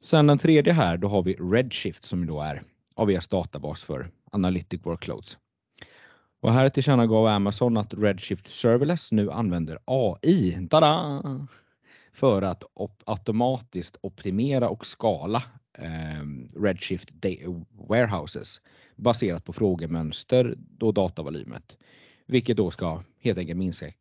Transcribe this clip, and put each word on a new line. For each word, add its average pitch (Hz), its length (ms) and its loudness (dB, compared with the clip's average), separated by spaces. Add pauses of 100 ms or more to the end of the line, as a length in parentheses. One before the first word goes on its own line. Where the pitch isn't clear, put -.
Sen 151 240 6
den 147 100 8
tredje 156 360 6
här, 92 240 2
då 98 100 -2
har 101 160 2
vi 92 100 0
Redshift 104 720 -2
som 87 200 -4
då 78 160 -6
är 73 200 -6 (340)
A 117 100 0
V 101 100 4
S 85 120 -4
databas 76 560 -4
för 69 240 -8 (240)
analytic 90 520 -2
workloads. - 540 -8 (1000)
Och - 140 2
här 131 160 6
tillkännagav 117 580 4
Amazon 104 500 2
att 104 160 -4
Redshift 98 540 -2
Serverless 139 640 0
nu 104 200 2
använder 85 540 -2
A 123 360 0
I, 90 480 2
tada, 147 760 2 (680)
för 110 280 4
att 92 220 -4 (100)
op-, - 320 -10
automatiskt 110 960 -4
optimera 113 680 -2
och 101 160 -8
skala, 107 580 -2 (340)
ehm, 76 800 -10
Redshift 95 580 -4
da-, 87 560 -6
warehouses - 920 -4 (340)
baserat 98 500 0
på 87 80 -12
frågemönster 85 1040 0 (220)
och 110 140 2
datavolymet, 80 840 -4 (480)
vilket 123 320 0
då 92 140 0
ska 85 320 -6 (160)
helt 104 180 -2
enkelt 85 200 -6
minska 90 280 -4 (160)